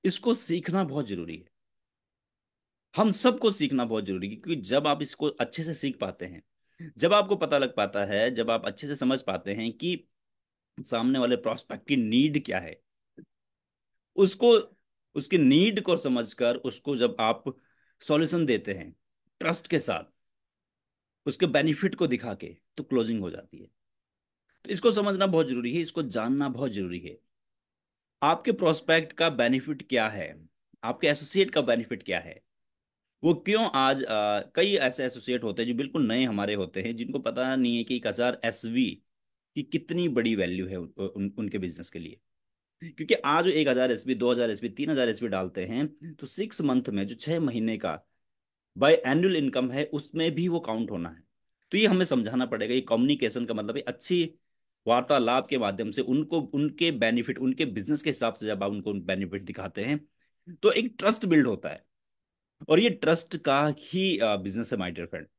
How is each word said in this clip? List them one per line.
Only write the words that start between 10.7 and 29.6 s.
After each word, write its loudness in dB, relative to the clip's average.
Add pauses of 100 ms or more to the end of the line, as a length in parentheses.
सामने 0
वाले 4
प्रोस्पेक्ट -8
की 2
नीड 2
क्या -4
है, -12 (1300)
उसको, 6 (380)
उसकी 0
नीड 6
को 2
समझकर 0
उसको -6
जब 2
आप 0 (420)
सॉल्यूशन 2
देते 0
हैं -12 (440)
ट्रस्ट -2
के 0
साथ, -4 (1200)
उसके 2
बेनिफिट 2
को 2
दिखा -2
के, -12 (200)
तो -10
क्लोजिंग 0
हो -6
जाती -18
है। -20 (1000)
तो -12
इसको 2
समझना 0
बहुत 2
जरूरी -4
है, 0
इसको -6
जानना -2
बहुत -4
जरूरी -6
है। -16 (1040)
आपके 2
प्रोस्पेक्ट 2
का 2
बेनिफिट 0